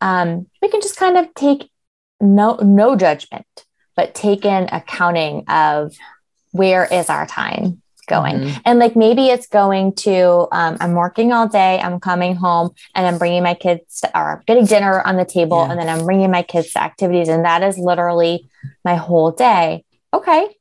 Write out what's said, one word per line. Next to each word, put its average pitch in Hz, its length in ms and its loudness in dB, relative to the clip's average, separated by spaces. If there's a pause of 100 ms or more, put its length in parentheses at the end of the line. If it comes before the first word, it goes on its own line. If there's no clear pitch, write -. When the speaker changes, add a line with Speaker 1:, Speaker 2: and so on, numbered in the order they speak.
Speaker 1:
um, 180 460 -2 (140)
we 403 80 0
can 427 120 -2
just 403 160 -8
kind 359 200 2
of 339 180 0
take 277 360 0 (500)
no, 208 360 4
no 208 400 4
judgment, 165 500 -2 (500)
but - 180 -2
take 202 300 -2
in 190 260 0
accounting 160 760 -4
of 151 440 0 (600)
where 185 320 2
is 175 260 -2
our 151 160 -4
time - 560 -6 (240)
going? - 340 -2
Speaker 2:
Mm-hmm. 139 240 -6
Speaker 1:
And, 240 140 4
like, 226 160 2
maybe 233 340 4
it's 247 200 0
going 196 480 0
to, 180 560 2
um, 165 260 -2
I'm 175 140 -2
working 180 400 0
all 226 160 2
day, 185 320 2
I'm 180 180 -6
coming 180 380 -2
home 175 340 0 (240)
and 185 120 0
I'm 175 120 -2
bringing 175 240 0
my 175 120 0
kids 175 480 -4
to, - 140 -4
or 151 200 -4
I'm - 100 -18
getting 233 200 4
dinner 196 340 2
on 185 160 -2
the 185 80 0
table 170 400 0
Speaker 2:
Yeah. 165 80 -4
Speaker 1:
and 170 80 -6
then 160 80 -6
I'm 165 160 -4
bringing 190 260 2
my 180 120 0
kids 165 320 -4
to - 80 -2
activities. 175 460 -2
And 165 160 0
that 170 180 0
is 190 160 -2
literally 175 680 -2 (360)
my 175 120 0
whole 165 360 0
day. 170 520 0 (300)
Okay. 370 340 0 (120)